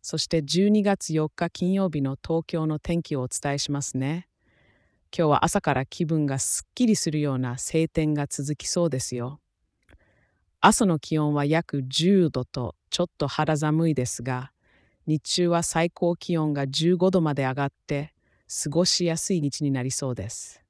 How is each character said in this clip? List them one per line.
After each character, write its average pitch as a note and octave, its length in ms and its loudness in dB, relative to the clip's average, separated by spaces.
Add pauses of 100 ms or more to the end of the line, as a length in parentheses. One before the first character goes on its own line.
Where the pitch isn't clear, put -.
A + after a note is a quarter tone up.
そ D#3+ 160 -6
し - 80 -2
て、 D#3+ 160 2
十 E3+ 260 4
二 G#3 140 6
月 G3 320 0
四 D#3 140 2
日 E3+ 200 -2
金 F#3 240 0
曜 G3 160 2
日 D3 140 0
の C3+ 120 0
東 E3 300 -2
京 D#3+ 220 -2
の D#3 100 0
天 E3+ 240 -2
気 D#3 140 -4
を B2+ 60 -2
お B2+ 60 -2
伝 - 260 -2
え C#3+ 40 -2
し - 140 -4
ま C#3+ 100 -2
す - 160 -6
ね。 D3 300 -2 (840)
今 D#3+ 180 2
日 - 20 -
は C#3+ 140 4
朝 G3 160 0
か D3 120 0
ら C3 140 -2
気 - 180 -4
分 D3+ 220 0
が C3+ 100 -2
す - 300 -4
っ - 80 -20
き B3 100 2
り A3 100 4
す - 140 -2
る D3+ 120 0
よ C#3+ 120 0
う C3 60 -2
な B2 180 -4
晴 D#3+ 300 0
天 D3+ 260 0
が D3 140 -2
続 C#3+ 280 -6
き - 120 -10
そ F3 180 0
う E3 60 0
で C3 80 -4
す - 160 -6
よ。 B2 240 -8 (1200)
朝 G#3+ 260 6
の E3 140 2
気 - 180 -4
温 D3 160 2
は D3 100 0
約 D3 440 0
十 E3+ 420 4
度 B2+ 160 -4
と - 300 -8 (160)
ち - 100 -4
ょ - 40 2
っ - 20 -20 (100)
と D3 100 -2
肌 D#3 300 0
寒 D#3 320 2
い D3+ 60 2
で B2 100 0
す - 160 -8
が、 B2+ 300 -6 (560)
日 D3+ 160 0
中 F3 260 0
は E3+ 140 2
最 E3 260 0
高 F3 260 0
気 F3 220 -4
温 D#3 160 0
が C#3 140 -2
十 D#3+ 300 2
五 F#3 120 4
度 F#3 100 2
ま D3+ 140 2
で C3+ 120 -2
上 C3 100 -2
が C#3 100 0
っ C#3 60 -4 (160)
て、 D3 260 -4 (500)
過 D3+ 60 -4
ご E3 160 2
し - 200 2
や E3 120 0
す - 160 -2
い E3 80 2
日 D3 220 -2
に C#3 80 2
な B2+ 100 0
り B2+ 80 -2
そ B2+ 220 -4
う - 20 -2
で A2 160 -8
す。 - 400 -14